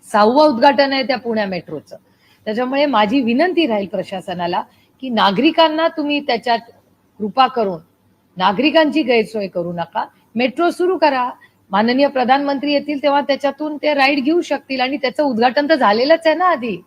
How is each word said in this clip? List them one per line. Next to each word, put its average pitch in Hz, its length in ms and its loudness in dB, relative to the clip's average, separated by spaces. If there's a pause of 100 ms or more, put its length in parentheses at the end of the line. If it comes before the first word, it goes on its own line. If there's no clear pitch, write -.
सहावं 240 400 4
उद्घाटन 277 440 4
आहे 269 100 -2
त्या 247 160 -2
पुण्या 214 280 -4
मेट्रोचं. 170 500 -10 (500)
त्याच्यामुळे 254 400 -2
माझी 226 340 0
विनंती 294 460 0
राहील 208 200 -2
प्रशासनाला 180 760 -6 (400)
की 262 60 -10
नागरिकांना 294 800 2
तुम्ही 294 320 -2
त्याच्यात 240 380 -2 (640)
कृपा 220 260 2
करून 196 340 -4 (560)
नागरिकांची 269 680 2
गैरसोय 220 440 -2
करू 175 260 -6
नका, 170 320 -8 (300)
मेट्रो 254 360 -2
सुरू 349 280 -2
करा. 262 320 0 (400)
माननीय 240 380 2
प्रधानमंत्री 277 640 0
येतील 285 300 -2
तेव्हा 285 180 2
त्याच्यातून 285 560 -4
ते 302 180 -2
राईड 277 260 2
घेऊ 311 200 0
शकतील. 269 400 -6
आणि 262 160 -2
त्याचं 269 260 -4
उद्घाटन 269 460 0
तर 320 60 4
झालेलंच 262 520 2
आहे 311 80 4
ना 349 120 0
आधी 247 300 -2 (100)